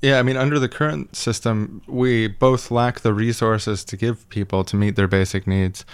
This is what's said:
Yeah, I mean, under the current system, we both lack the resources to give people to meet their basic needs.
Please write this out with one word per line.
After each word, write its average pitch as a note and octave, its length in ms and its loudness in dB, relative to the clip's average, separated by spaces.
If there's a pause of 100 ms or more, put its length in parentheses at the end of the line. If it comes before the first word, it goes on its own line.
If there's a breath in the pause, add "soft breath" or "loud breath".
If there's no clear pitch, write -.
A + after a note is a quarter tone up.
Yeah, C#3 160 4
I B2 60 4
mean, C3 120 0
under C#3+ 220 0
the B2+ 100 0
current D3+ 480 -4
system, A2 720 -2
we B2 400 2
both B2+ 460 2
lack A#2+ 300 0
the A2 120 4
resources A2 720 0
to - 100 -12
give A2+ 340 -4
people G2 340 -2
to - 120 -4
meet G2+ 200 2
their G2 120 2
basic F#2+ 380 0
needs. F#2+ 480 0